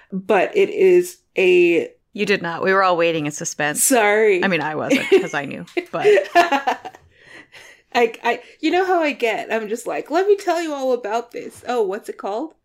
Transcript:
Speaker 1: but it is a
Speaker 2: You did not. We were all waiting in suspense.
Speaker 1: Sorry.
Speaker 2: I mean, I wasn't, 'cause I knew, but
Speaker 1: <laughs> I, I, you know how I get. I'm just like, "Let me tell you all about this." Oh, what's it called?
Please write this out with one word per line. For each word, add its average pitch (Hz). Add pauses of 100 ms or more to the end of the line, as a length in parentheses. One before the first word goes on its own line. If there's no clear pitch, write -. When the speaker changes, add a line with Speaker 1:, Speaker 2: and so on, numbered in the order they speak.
(100)
Speaker 1:
but 190
it 185
is 180 (180)
a 175 (220)
Speaker 2:
You 202
did 196
not. 170
We 190
were 196
all 185
waiting 165
in 151
suspense. -
Speaker 1:
Sorry. 208
Speaker 2:
I 196
mean, 165
I 151
wasn't, -
'cause 370
I 143
knew, 160 (280)
but -
Speaker 1:
<laughs> 392 (1600)
I, 233 (100)
I, 240 (180)
you 311
know 359
how 359
I 302
get. 220
I'm 220
just 233
like, 160
"Let 359
me 415
tell 349
you 311
all 262
about 240
this." -
Oh, 240
what's 202
it -
called? 226 (100)